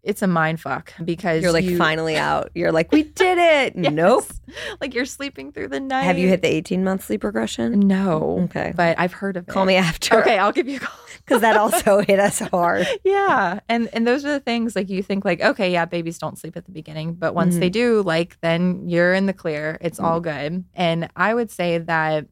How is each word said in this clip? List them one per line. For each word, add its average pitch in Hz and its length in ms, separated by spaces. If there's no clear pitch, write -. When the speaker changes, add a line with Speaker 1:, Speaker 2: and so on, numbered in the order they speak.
Speaker 1:
It's - 200
a 202 60
mind 160 340
fuck 139 320
because 165 400
Speaker 2:
You're, 175 80
like, 165 140
Speaker 1:
you 180 120
Speaker 2:
finally 160 380
out. 147 400
You're 170 160
like, 165 220
"We 302 100
did 370 340
it." 311 380
Speaker 1:
<laughs> 180 80
Yes. 147 80
Speaker 2:
Nope. 185 320
Speaker 1:
Like, 254 160
you're 247 80
sleeping 269 480
through - 160
the 269 240
Speaker 2:
Have 262 260
you 180 100
Speaker 1:
night. - 20
Speaker 2:
hit 185 120
the 165 60
eighteen-month 185 560
sleep 208 220
regression? 226 560
Speaker 1:
No. 190 640
Speaker 2:
Okay. - 320
Speaker 1:
But 170 200
I've 180 140
heard 196 240
of 175 80
it. - 80
Speaker 2:
Call 190 140
me 190 100
after. 185 460
Speaker 1:
Okay, 208 160
I'll 202 160
give 247 160
you 269 80
a - 20
call. - 160
Speaker 2:
<laughs> - 140
'Cause 240 160
that 220 160
also 214 420
hit 196 180
us 202 220
hard. 180 560
Speaker 1:
<laughs> - 80
Yeah. 311 640
And, 233 240
and 233 160
those 277 160
are 294 80
the 285 80
things, 233 340
like, 185 160
you 190 140
think, 196 220
like, 175 160
"Okay, 190 320
yeah, 170 100
babies 170 340
don't 156 220
sleep 160 160
at 170 80
the - 80
beginning." 156 440
But 165 200
once 180 220
they 180 120
Speaker 2:
Mm-hmm. - 40
Speaker 1:
do, 226 300
like, 170 360
then 175 480
you're 175 260
in 190 120
the 190 80
clear. 156 480
It's 170 180
all 165 220
Speaker 2:
Mm. - 20
Speaker 1:
good. 156 400
And 165 420
I 196 160
would 233 180
say 175 260
that 156 540